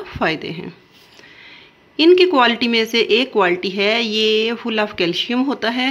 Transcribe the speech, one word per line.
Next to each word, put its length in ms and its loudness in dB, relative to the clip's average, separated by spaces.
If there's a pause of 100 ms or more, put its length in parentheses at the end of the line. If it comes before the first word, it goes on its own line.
फ़ायदे 480 -4
हैं। 160 -12 (1300)
इनकी 280 6
क्वालिटी 400 2
में 180 2
से 160 0
एक 300 0
क्वालिटी 380 0
है, 340 0
ये 520 0
full 240 -4
of 160 -2
calcium 520 -2
होता 220 -4
है। 220 -4